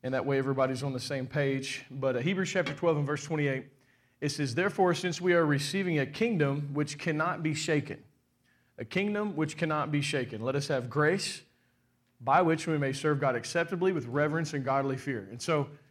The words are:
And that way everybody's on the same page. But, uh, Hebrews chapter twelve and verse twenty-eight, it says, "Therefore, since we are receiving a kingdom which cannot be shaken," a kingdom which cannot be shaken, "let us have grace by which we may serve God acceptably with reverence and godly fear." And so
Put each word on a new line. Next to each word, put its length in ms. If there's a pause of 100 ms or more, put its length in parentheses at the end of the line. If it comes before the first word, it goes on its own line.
And 100
that 140
way 120
everybody's 440
on 100
the 60
same 260
page. 640
But, 280
uh, 20
Hebrews 320
chapter 240
twelve 220
and 100
verse 160
twenty-eight, 440 (540)
it 100
says, 260
"Therefore, 360
since 280
we 140
are 120
receiving 540
a 60
kingdom 640
which 260
cannot 460
be 100
shaken," 480 (760)
a 80
kingdom 520
which 200
cannot 360
be 80
shaken, 420
"let 140
us 100
have 240
grace 520 (760)
by 220
which 240
we 100
may 160
serve 280
God 160
acceptably 560
with 140
reverence 460
and 120
godly 320
fear." 340
And 100
so 280 (220)